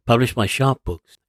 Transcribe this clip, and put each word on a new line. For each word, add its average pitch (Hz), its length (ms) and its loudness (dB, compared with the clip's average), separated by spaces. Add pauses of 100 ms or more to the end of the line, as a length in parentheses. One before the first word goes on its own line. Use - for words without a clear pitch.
published 120 280 2
by 107 120 0
Sharp 131 380 -2
Books, - 300 -12 (140)